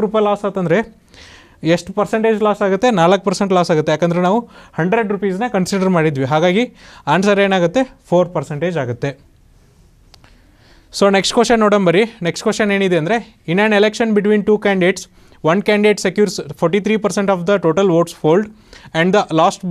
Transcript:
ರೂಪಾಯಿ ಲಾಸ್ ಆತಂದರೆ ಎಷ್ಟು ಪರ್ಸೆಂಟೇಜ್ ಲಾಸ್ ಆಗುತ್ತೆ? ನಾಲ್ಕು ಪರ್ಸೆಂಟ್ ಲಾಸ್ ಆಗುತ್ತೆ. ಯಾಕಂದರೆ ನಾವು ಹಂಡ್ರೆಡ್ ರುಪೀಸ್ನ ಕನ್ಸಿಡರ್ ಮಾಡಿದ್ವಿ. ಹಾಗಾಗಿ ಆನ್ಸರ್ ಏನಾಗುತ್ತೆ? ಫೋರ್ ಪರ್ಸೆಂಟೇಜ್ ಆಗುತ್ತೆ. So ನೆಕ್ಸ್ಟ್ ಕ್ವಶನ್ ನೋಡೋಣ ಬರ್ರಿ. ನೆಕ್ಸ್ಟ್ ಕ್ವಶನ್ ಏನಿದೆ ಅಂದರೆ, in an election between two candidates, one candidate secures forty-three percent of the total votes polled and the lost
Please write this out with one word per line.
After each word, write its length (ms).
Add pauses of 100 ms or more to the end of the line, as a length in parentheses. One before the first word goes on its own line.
ರೂಪಾಯಿ 220
ಲಾಸ್ 220
ಆತಂದರೆ 300 (960)
ಎಷ್ಟು 220
ಪರ್ಸೆಂಟೇಜ್ 480
ಲಾಸ್ 200
ಆಗುತ್ತೆ? 220 (140)
ನಾಲ್ಕು 260
ಪರ್ಸೆಂಟ್ 300
ಲಾಸ್ 160
ಆಗುತ್ತೆ. 220
ಯಾಕಂದರೆ 320
ನಾವು 120 (400)
ಹಂಡ್ರೆಡ್ 360
ರುಪೀಸ್ನ 400
ಕನ್ಸಿಡರ್ 420
ಮಾಡಿದ್ವಿ. 360
ಹಾಗಾಗಿ 300 (500)
ಆನ್ಸರ್ 340
ಏನಾಗುತ್ತೆ? 360 (260)
ಫೋರ್ 280
ಪರ್ಸೆಂಟೇಜ್ 460
ಆಗುತ್ತೆ. 280 (1900)
So 80 (120)
ನೆಕ್ಸ್ಟ್ 200
ಕ್ವಶನ್ 280
ನೋಡೋಣ 240
ಬರ್ರಿ. 140 (240)
ನೆಕ್ಸ್ಟ್ 200
ಕ್ವಶನ್ 280
ಏನಿದೆ 260
ಅಂದರೆ, 160 (340)
in 140
an 140
election 380
between 320
two 160
candidates, 380 (460)
one 100 (100)
candidate 360
secures 300 (260)
forty-three 440
percent 280
of 60 (100)
the 60 (100)
total 300
votes 260
polled 240 (540)
and 160
the 60 (180)
lost 320